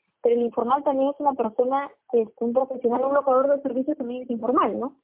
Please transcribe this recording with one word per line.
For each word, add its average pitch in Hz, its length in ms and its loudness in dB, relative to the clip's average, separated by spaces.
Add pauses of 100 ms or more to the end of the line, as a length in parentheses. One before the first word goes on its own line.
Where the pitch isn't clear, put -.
(200)
pero 233 140 2
el 240 80 2
informal 240 400 0
también 277 280 0
es 285 100 -6
una 285 140 0
persona, 254 560 -2 (220)
este, 233 320 0
un 240 100 -2
profesional, 254 500 0
un 277 100 0
locador 269 400 4
de 277 80 -2
servicios 262 340 -2
también 247 280 -8
es 254 60 -8
informal, 226 500 0
¿no? 262 240 -8